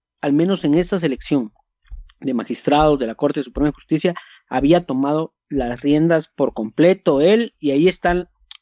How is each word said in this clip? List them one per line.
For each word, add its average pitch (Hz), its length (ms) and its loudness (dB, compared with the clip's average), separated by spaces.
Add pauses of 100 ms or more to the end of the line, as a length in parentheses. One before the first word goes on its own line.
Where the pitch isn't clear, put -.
(200)
al 143 140 -2
menos 175 300 0
en 147 100 0
esta 180 240 -2
selección 135 540 -4 (680)
de 131 140 -6
magistrados 143 640 0
de 123 80 -4
la 113 80 -8
Corte 143 280 -4
Suprema 135 260 -4
de 143 60 -4
Justicia, 170 400 -4 (340)
había 147 360 2
tomado 147 500 -4 (140)
las 120 320 -4
riendas 156 480 2
por - 240 -4
completo 147 680 0
él, 214 380 2
y 143 140 -4
ahí 151 160 4
están 175 400 -2 (320)